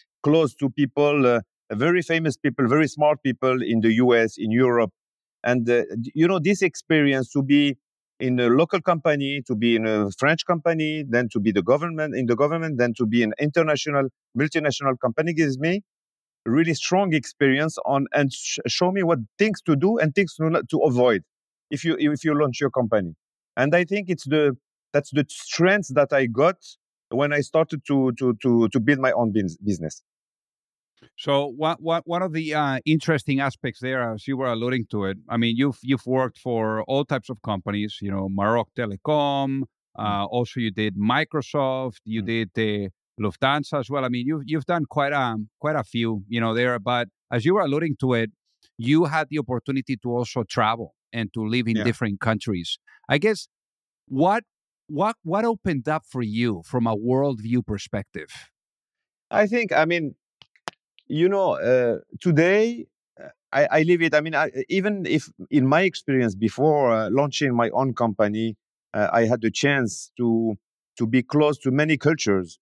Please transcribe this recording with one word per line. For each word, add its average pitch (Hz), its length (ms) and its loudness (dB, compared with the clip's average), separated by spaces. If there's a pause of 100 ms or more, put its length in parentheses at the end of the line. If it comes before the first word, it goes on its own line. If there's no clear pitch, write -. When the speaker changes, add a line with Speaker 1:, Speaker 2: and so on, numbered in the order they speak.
(220)
Speaker 1:
close 151 340 2
to 139 140 -2
people, 143 560 2
uh, 120 140 4 (320)
very 160 300 0
famous 160 340 0
people, 131 320 0
very 147 220 4
smart 151 340 0
people 127 380 0
in 113 180 0
the 113 140 4
U 123 200 6
S, 113 240 2
in 110 140 -4
Europe. 120 400 4 (540)
And, 120 240 0
uh, 120 140 4 (180)
d-, 123 120 -8
you 160 140 4
know, 190 120 2
this 185 220 0
experience 143 680 0
to 143 100 0
be 143 360 2 (420)
in 127 200 0
a 120 80 4
local 160 340 4
company, 143 640 0
to 127 100 -4
be 117 200 2
in 113 100 0
a 107 320 0
French 151 280 0
company, 156 640 -2
then 120 220 2
to 117 100 -4
be 107 120 0
the 98 100 2
government, 151 540 0
in 123 120 -2
the 120 80 2
government, 156 420 -2
then 120 160 2
to 120 120 -2
be 117 180 2
an 107 160 -2
international, 147 680 0 (300)
multinational 143 640 0
company 156 340 -2
gives 147 260 0
me 170 220 -2 (640)
really 160 280 2
strong 185 400 0
experience 143 720 0
on, 139 280 0
and 139 180 2
sh-, - 360 -8
show 180 240 0
me 196 120 0
what 165 160 2 (180)
things 208 260 0
to 156 120 2
do 185 220 2
and 156 180 0
things 196 200 0
to 160 140 -2
not, 160 200 -2
to 156 100 0
avoid 123 440 4 (480)
if 147 120 -6
you, 160 160 -2
if 147 240 0
you 151 160 2
launch 139 220 -2
your 139 80 0
company. 104 440 0 (440)
And 147 180 2
I 180 80 4
think 190 260 -4
it's 175 160 -6
the, 143 300 2 (380)
that's 143 180 -2
the 147 180 2
strength 190 640 0
that 143 180 2
I 135 140 4
got 139 280 2 (540)
when 143 240 0
I 147 80 0
started 160 460 0
to, 131 260 2
to, 123 280 0
to, 117 280 4
to 131 100 0
build 131 200 2
my 131 120 2
own 110 220 0
bus-, 95 240 -2
business. 90 460 -6 (1120)
Speaker 2:
So 143 300 0
one, 156 320 -2
one, 165 260 -2
one 170 160 -4
of 180 120 -4
the, 160 200 -4
uh, 143 320 0
interesting 151 540 0
aspects 135 400 -4
there, 123 340 -4
as 107 140 -14
you 135 100 -4
were 131 100 -2
alluding 120 440 -2
to 104 140 -4
it, 98 120 -4 (120)
I 117 80 -4
mean, 117 180 2
you've, 131 260 -2
you've 131 240 -2
worked 127 320 -2
for 110 460 -4
all 139 220 -2
types 131 240 -6
of 123 120 -12
companies, 104 600 -6
you 101 100 -6
know, 98 180 -4
Maroc 107 480 0
Telecom, 139 880 -2 (340)
Speaker 1:
Mm. 104 60 -8
Speaker 2:
uh, 101 220 -2
also 123 340 -4
you 110 120 -2
did 104 260 -2
Microsoft, 131 1080 -2
you 110 180 -6
Speaker 1:
Mm. - 20 -8
Speaker 2:
did, 113 320 -2
uh, 104 320 -2 (320)
Lufthansa 139 580 -2
as 120 100 -8
well. 139 140 -2
I 127 60 -2
mean, 123 160 -4
you've, 147 200 -4
you've 143 200 -4
done 170 240 -2
quite 143 240 -2
a, 123 240 -2 (220)
quite 151 180 -2
a 123 60 -2
few, 113 440 -4
you 117 140 -2
know, 113 120 2
there. 120 260 0
But 120 280 -2 (240)
as 120 140 -2
you 170 80 4
were 208 80 2
alluding 151 400 -2
to 127 120 2
it, 113 180 0 (460)
you 147 280 2
had 151 240 -2
the 151 100 -4
opportunity 131 580 -4
to 123 120 -8
also 120 340 -2
travel 113 520 -2 (180)
and 117 200 -4
to 110 120 -6
live 113 220 0
in 113 100 2
Speaker 1:
Yeah. 107 80 -2
Speaker 2:
different 110 340 -2
countries. 104 580 -4 (300)
I 143 120 2
guess 202 280 -2 (600)
what, 180 360 0 (440)
what, 190 360 -2
what 196 220 -2
opened 190 420 -2
up 156 180 -2
for 127 160 -6
you 110 440 -2
from 117 220 -2
a 110 80 0
worldview 120 720 -2
perspective? - 640 -8 (1000)
Speaker 1:
I 208 160 -2
think, 226 240 -4
I 160 140 2
mean, 165 300 -4 (920)
you 165 220 2
know, 196 240 0
uh, 117 460 2 (200)
today, 196 680 2 (360)
uh, - 60 -18 (240)
I, 123 180 4
I 156 120 4
live 170 180 4
it. 156 140 2
I 151 60 4
mean, 160 140 -4
I, 143 140 0 (200)
even 190 360 0
if - 240 0 (220)
in 131 160 4
my 156 160 4
experience 127 520 0
before, 127 560 2
uh, 110 200 0
launching 139 440 0
my 117 140 2
own 131 240 -2
company, 110 640 -2 (360)
uh, 104 200 0
I 117 120 4
had 113 160 0
the 110 100 0
chance 135 640 -2
to, 113 380 0 (420)
to 123 80 -2
be 120 160 2
close 147 380 0
to 135 100 -4
many 151 260 2
cultures, 101 680 0